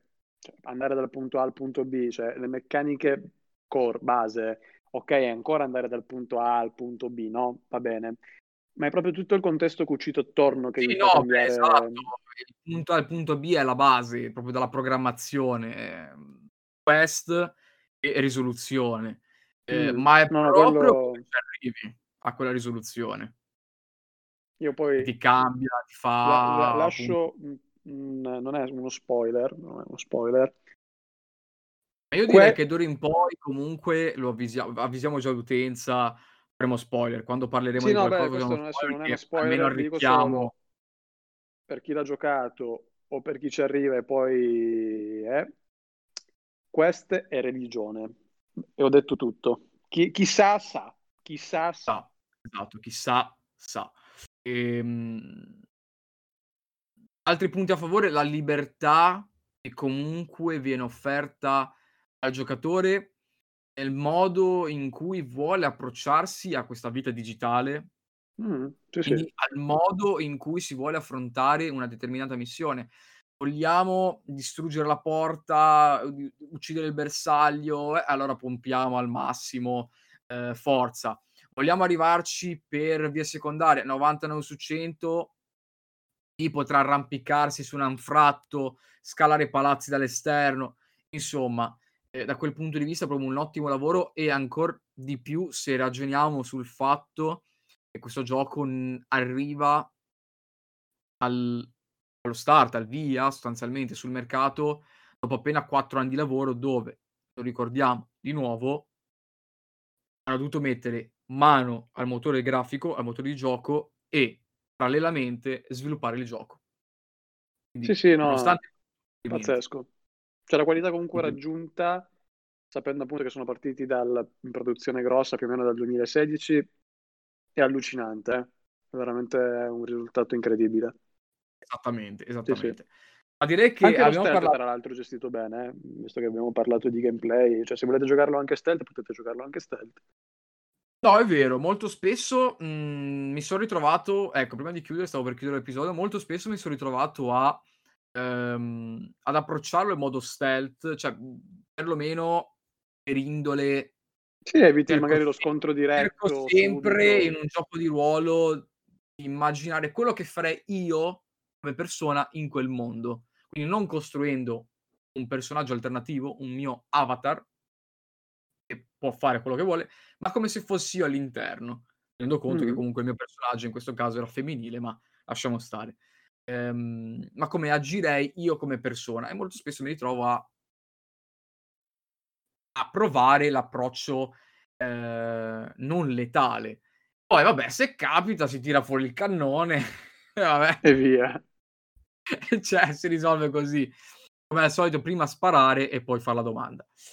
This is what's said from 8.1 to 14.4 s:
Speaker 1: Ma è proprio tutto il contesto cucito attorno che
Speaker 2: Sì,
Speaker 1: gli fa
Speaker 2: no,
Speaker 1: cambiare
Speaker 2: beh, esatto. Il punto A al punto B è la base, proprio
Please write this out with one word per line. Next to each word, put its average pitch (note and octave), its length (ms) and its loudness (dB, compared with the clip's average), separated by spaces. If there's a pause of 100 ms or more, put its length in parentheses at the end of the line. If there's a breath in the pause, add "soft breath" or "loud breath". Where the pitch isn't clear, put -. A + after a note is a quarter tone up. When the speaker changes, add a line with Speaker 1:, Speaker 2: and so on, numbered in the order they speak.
Speaker 1:
Ma D3 140 -2
è - 20 2
proprio E3+ 240 0
tutto F#3+ 220 0
il F#3+ 60 2
contesto E3 440 0
cucito C#3+ 360 -2
attorno C3 500 2
che B2+ 120 -2
Speaker 2:
Sì, - 20 2
Speaker 1:
gli A#2+ 100 0
fa G3 120 4
Speaker 2:
no, - 20 8
Speaker 1:
cambiare B2 360 6
Speaker 2:
beh, - 0 -
esatto. A#2+ 560 4 (360 loud breath)
Il - 180 -20 (180)
punto E3 200 -2
A - 20 4
al D3+ 120 2
punto D#3+ 300 -2
B D#3+ 160 0
è D3+ 100 4
la B2+ 120 2
base, A#2+ 560 2
proprio B2 220 -10